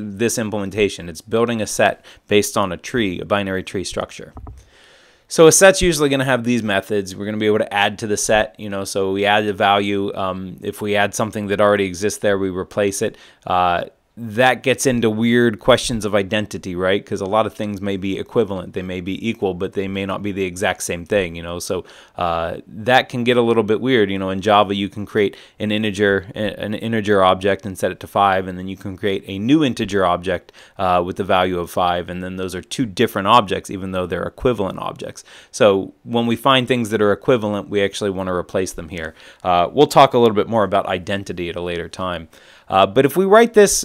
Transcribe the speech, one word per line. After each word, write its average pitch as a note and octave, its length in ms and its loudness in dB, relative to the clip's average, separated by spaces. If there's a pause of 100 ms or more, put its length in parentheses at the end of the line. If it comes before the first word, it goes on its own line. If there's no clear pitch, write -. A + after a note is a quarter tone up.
(180)
this A2+ 180 -2
implementation. G2+ 720 -2
It's D#2+ 140 -14
building A2+ 400 -2
a G2 40 -6
set - 380 0 (220)
based G#2 300 2
on G2 160 -2
a D#2+ 40 -8
tree, F#2+ 440 -4
a - 40 -8
binary F#2+ 380 -2
tree F2+ 220 -8
structure. - 480 -10 (960)
So E3 180 8
a D#3 60 10
set's F#3+ 280 6
usually D3+ 280 2
gonna C3+ 160 0
have B2+ 180 0
these A#2+ 200 0
methods. G2 520 -2
We're G2+ 120 -8
gonna G#2+ 100 -6
be G#2+ 100 0
able G#2+ 120 4
to - 140 -4
add G2+ 280 2
to A2+ 80 -6
the G#2 80 0
set, - 420 0
you G#2 100 -12
know, G2 160 -6
so G2 280 -2
we G2+ 140 0
add G#2+ 200 4
a G#2 60 -2
value. G2+ 640 2
Um, F#2 460 -8
if - 200 -8
we G#2 160 -2
add G2+ 180 0
something G#2+ 340 -4
that G2+ 120 0
already G#2 240 4
exists F#2+ 340 -4
there, G2+ 180 0
we F#2+ 140 -2
replace F#2+ 520 -4
it. G2+ 140 -4 (300)
Uh, F2+ 380 0 (320)
that A#2 460 0
gets B2 220 0
into A#2+ 240 2
weird A#2 520 2
questions A#2 440 2
of G2+ 100 -4
identity, G2 640 -4
right? F#2 300 0
'Cause G2 160 -6
a F#2+ 40 -4
lot G#2+ 200 2
of G2+ 80 -8
things G#2 260 -8
may G2 160 -4
be F#2+ 220 -4
equivalent, G2 560 -4
they F#2+ 80 -6
may F#2 180 -8
be F#2+ 260 -6
equal, G2+ 280 -2
but F2+ 180 -6
they G2 160 -4
may G2 160 -6
not F#2+ 180 -6
be G2+ 80 -6
the G2 140 -4
exact F#2 380 -4
same E2+ 240 -8
thing, F2+ 300 -2
you E2+ 60 -12
know? F2 160 -10
So, F2+ 260 -6 (340)
uh, E2+ 380 -2 (100)
that A#2+ 420 0
can B2 160 -6
get A#2+ 140 2
a - 20 4
little A#2 220 2
bit G#2 180 0
weird. A2+ 300 2
You G2 80 -6
know, F#2+ 100 -6
in F#2+ 140 -6
Java, G2+ 320 4
you G2 160 -4
can G#2 160 -10
create G2+ 320 -2 (200)
an G#2+ 120 -4
integer, G2+ 640 0
a-, G#2 260 -6
an G#2 140 -6
integer G#2+ 480 0
object F#2+ 420 2
and G2 140 -10
set F#2+ 140 -2
it - 80 -12
to G2 60 -14
five, G2 400 2
and F2+ 120 -10
then F#2 100 -10
you F#2+ 80 -10
can F#2+ 220 -12
create G2 280 -4
a G2 120 -8
new C#3 260 4
integer G2+ 400 -2
object, F2 480 -2 (240)
uh, F2+ 300 0
with F#2 100 -8
the G2+ 80 -4
value F#2 340 0
of F2 120 -6
five, F2 400 -2
and F2+ 120 -8
then F#2 140 -10
those F#2 180 -8
are F2 80 -8
two - 220 -6
different G2+ 440 -2
objects, G2+ 420 2
even F#2+ 220 -10
though F2+ 140 -2
they're F2 180 -6
equivalent G#2 560 -2
objects. - 440 -12 (260)
So G2 520 2
when A#2 240 -2
we A#2 100 0
find C3 320 2
things A#2+ 220 0
that G#2+ 100 0
are G#2 120 4
equivalent, G#2 580 -2
we G2+ 100 0
actually G2 300 -2
wanna F#2 240 -4
replace F2+ 380 -4
them E2+ 180 -14
here. D#2+ 240 -10 (280)
Uh, F2 300 2
we'll C#3+ 140 4
talk C#3+ 260 6
a B2 60 4
little A2+ 180 6
bit G2+ 120 2
more G#2+ 160 2
about F#2+ 220 0
identity F#2+ 640 -6
at E2 80 -8
a F2 60 -8
later E2+ 260 -6
time. F2 400 -8 (400)
Uh, F#2+ 180 6
but G#2+ 180 2
if - 120 0
we F#3 80 2
write A3+ 300 6
this - 300 6